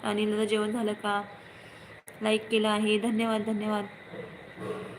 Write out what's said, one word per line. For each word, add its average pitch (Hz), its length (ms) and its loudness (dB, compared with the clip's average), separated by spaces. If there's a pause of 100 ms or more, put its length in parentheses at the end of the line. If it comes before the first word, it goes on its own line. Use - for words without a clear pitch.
अनिल 214 280 2
दादा, 214 140 4
जेवण 214 260 2
झालं 214 220 0
का? 202 300 0 (1000)
लाईक 220 260 2
केलं 220 200 4
आहे, 214 300 4
धन्यवाद, 220 440 2
धन्यवाद. 214 420 0 (1120)